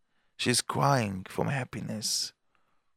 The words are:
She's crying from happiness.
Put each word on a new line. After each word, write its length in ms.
She's 240
crying 680
from 200
happiness. 880